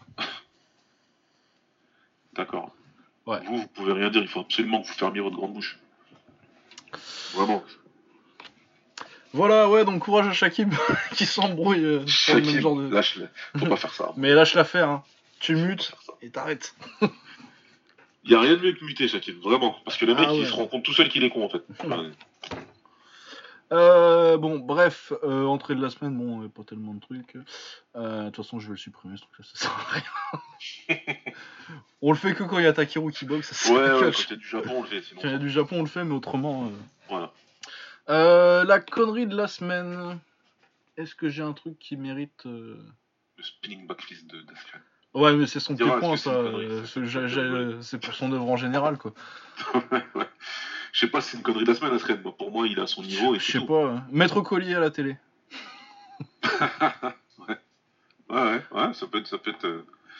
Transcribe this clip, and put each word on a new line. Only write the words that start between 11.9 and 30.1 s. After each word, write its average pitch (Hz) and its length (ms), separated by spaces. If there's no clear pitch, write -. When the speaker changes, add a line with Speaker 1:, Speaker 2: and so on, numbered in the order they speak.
Speaker 2:
pour 143 380
le - 40
même 151 60
Speaker 1:
Shakib, 147 140
Speaker 2:
genre 151 160
de 139 120
Speaker 1:
lâche-le. 101 400
Faut 160 80
pas 147 100
faire - 160
ça. - 200
Speaker 2:
<laughs> - 40
Mais 135 160
lâche 160 220
l'affaire, 165 340
hein. 143 160
Tu - 140
Speaker 1:
Faut 160 60
pas 170 60
Speaker 2:
mutes 185 180
Speaker 1:
faire - 180
ça. - 100
Speaker 2:
et 120 80
t'arrêtes. - 440
<laughs> 214 40
Speaker 1:
Y 117 100
a 113 60
rien 143 160
de 175 40
mieux 180 120
que 160 120
muter, 135 240
Shakib, 90 320
vraiment. 113 360
Parce - 100
que - 80
le 117 100
mec, 151 140
Speaker 2:
Ah 151 60
Speaker 1:
il 151 60
Speaker 2:
ouais. - 60
Speaker 1:
se - 60
rend - 140
compte 123 180
tout 131 80
seul 156 160
qu'il 131 160
est 120 60
con, 110 140
en 101 40
fait. - 140
Speaker 2:
<laughs> - 140
Speaker 1:
Ouais. 85 240
Speaker 2:
Euh, 170 680
bon, 156 200
bref, 147 540
euh, 135 220
entrée 139 280
de 131 60
la 135 80
semaine, 135 300
bon, 120 260
euh, 107 40
pas 107 140
tellement 107 320
de 104 60
trucs. 127 360
Euh, 110 280
de 104 60
toute 107 140
façon, - 140
je 104 80
vais 107 60
le 98 60
supprimer, 98 380
ce 101 60
truc-là, - 280
ça - 80
sert - 120
à - 1300